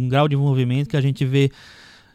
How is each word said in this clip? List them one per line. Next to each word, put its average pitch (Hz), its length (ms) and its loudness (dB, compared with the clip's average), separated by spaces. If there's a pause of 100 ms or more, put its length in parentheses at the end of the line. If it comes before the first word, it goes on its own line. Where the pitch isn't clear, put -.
um 127 60 -2
grau 143 180 2
de 143 80 -2
envolvimento 139 560 0
que 151 60 -2
a 139 40 0
gente 139 240 -2
vê 135 240 2 (640)